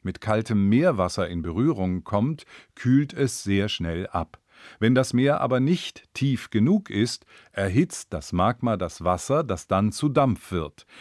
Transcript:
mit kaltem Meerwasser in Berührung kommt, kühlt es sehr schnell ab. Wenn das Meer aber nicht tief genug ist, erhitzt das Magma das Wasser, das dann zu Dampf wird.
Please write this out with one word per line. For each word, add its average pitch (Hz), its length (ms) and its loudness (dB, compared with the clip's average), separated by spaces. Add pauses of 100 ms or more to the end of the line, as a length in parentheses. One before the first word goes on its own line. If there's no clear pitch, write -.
mit 92 180 -8
kaltem 107 480 0
Meerwasser 107 580 2
in 87 140 -6
Berührung 92 640 -2
kommt, 127 400 -2 (300)
kühlt 139 360 2
es - 320 -4
sehr 98 240 0
schnell 85 400 -4
ab. - 320 -6 (380)
Wenn 113 160 4
das 127 200 2
Meer 135 260 2
aber 127 220 0
nicht 165 420 -2 (100)
tief 131 360 -2
genug 160 400 2
ist, 104 360 -2 (280)
erhitzt 98 580 -2
das 80 220 -8
Magma 110 420 0
das 87 300 -6
Wasser, 135 400 0
das 98 220 -6
dann 101 260 2
zu 151 160 -2
Dampf 135 420 0
wird. 80 340 -6 (160)